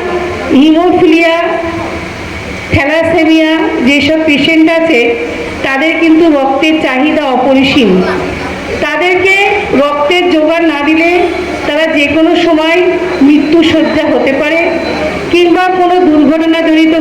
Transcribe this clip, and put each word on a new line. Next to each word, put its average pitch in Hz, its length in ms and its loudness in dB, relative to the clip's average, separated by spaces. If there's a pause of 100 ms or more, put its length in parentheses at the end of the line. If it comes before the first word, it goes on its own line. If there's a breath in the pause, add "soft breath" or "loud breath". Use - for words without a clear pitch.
(520)
হিমোফিলিয়া, 330 840 4 (1400)
থ্যালাসেমিয়া 320 760 2 (380)
যেসব 285 400 2
পেশেন্ট 320 440 2
আছে 320 440 0 (480)
তাদের 269 380 -2
কিন্তু 330 300 4
রক্তের 285 520 0
চাহিদা 294 420 -2
অপরিসীম। 262 800 2 (800)
তাদেরকে 359 560 0 (400)
রক্তের 294 540 0
জোগান 320 340 2
না 294 220 0
দিলে 330 320 2 (480)
তারা 311 200 -2
যে 311 200 0
কোনো 320 300 2
সময় 339 460 2 (400)
মৃত্যুশয্যা 311 840 2 (100)
হতে - 180 0
পারে 302 380 -2 (600)
কিংবা 349 320 2
কোনো 370 380 0
দুর্ঘটনাজনিত 320 1000 2